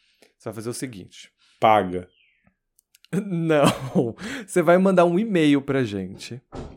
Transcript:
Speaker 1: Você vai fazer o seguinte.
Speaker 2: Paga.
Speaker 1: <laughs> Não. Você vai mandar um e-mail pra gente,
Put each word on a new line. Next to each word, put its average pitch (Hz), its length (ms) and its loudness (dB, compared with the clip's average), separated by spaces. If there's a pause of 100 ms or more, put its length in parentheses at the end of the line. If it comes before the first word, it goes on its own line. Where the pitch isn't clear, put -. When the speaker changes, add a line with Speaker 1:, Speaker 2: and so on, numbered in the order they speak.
(380)
Speaker 1:
Você - 100 -14
vai 107 60 -12
fazer 110 160 -10
o 117 40 -8
seguinte. - 560 -14 (280)
Speaker 2:
Paga. 92 500 2 (540)
Speaker 1:
<laughs> - 640 -10
Não. 151 880 0 (320)
Você - 160 0
vai 170 160 6
mandar 190 260 4
um 175 140 2
e-mail 165 420 2
pra 135 220 -2
gente, 101 580 -8 (360)